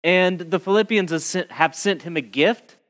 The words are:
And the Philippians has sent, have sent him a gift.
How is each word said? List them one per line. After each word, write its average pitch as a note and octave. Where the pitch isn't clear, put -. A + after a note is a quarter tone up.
And F3+
the F3
Philippians G3+
has D#3+
sent, -
have D#3+
sent F#3+
him E3
a D3
gift. C#3